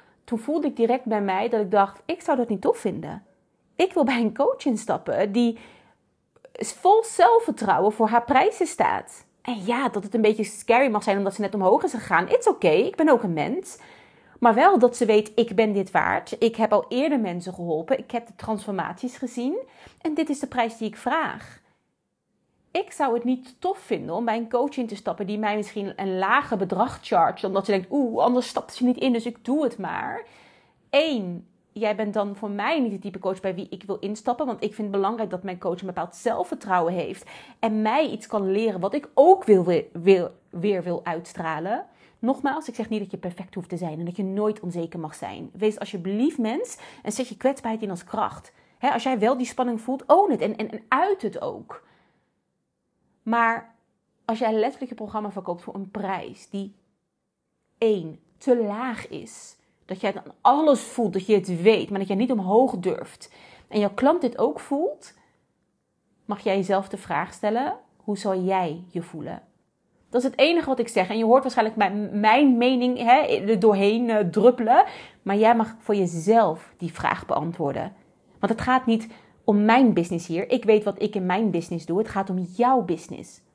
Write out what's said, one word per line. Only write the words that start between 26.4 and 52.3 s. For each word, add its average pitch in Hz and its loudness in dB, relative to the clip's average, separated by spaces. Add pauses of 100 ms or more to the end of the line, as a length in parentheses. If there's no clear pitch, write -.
bedrag 190 -2
chargt, 165 2
omdat 196 -2
ze 220 0
denkt: 190 -2
"Oeh, 247 0
anders 247 2
stapt - -8
ze 247 -4
niet 247 2
in, 254 2
dus 226 -2
ik 233 -10
doe 294 0
het 240 -2
maar." - -8 (640)
Eén, 226 -2 (240)
jij 208 -4
bent 208 -4
dan 202 -2
voor 208 -8
mij 220 -2
niet 233 0
de 190 -8
type 190 -12
coach 190 -4
bij 190 -6
wie 185 -10
ik 185 -16
wil 196 -8
instappen, 247 -6
want 233 -6
ik 208 -4
vind 214 -8
het 202 -6
belangrijk 202 -2
dat 180 -8
mijn 180 -10
coach 180 -4
een 190 -10
bepaald 175 -8
zelfvertrouwen 190 -2
heeft - -8 (300)
en 214 -2
mij 247 0
iets - -10
kan 196 -2
leren 202 0
wat 190 -2
ik - -6
ook 370 8
wil, 190 8
wil, 170 2
wil, 175 4 (180)
weer 185 -2
wil 175 -6
uitstralen. 170 -6 (380)
Nogmaals, 269 -2
ik 233 -10
zeg 220 -6
niet 214 -4
dat 190 -10
je 185 -10
perfect 180 -12
hoeft 180 -10
te 175 -6
zijn 160 -8
en 170 -8
dat 175 -8
je 202 -4
nooit 208 -4
onzeker 170 -8
mag 151 -12
zijn. - -12
Wees 214 -2
alsjeblieft 208 -4
mens 262 -6 (240)
en 208 -8
zet 247 -6
je - -16
kwetsbaarheid 226 -4
in 202 -6
als 180 -8
kracht. - -6 (240)
Hè, 254 -2
als 233 0
jij 262 -2
wel 247 2
die 254 -4
spanning 240 -4
voelt, 269 -6
own 370 6
het 226 -2
en, 208 -2
en, 214 -8
en - -12
uit 381 0
het 208 -6
ook. - -10 (1400)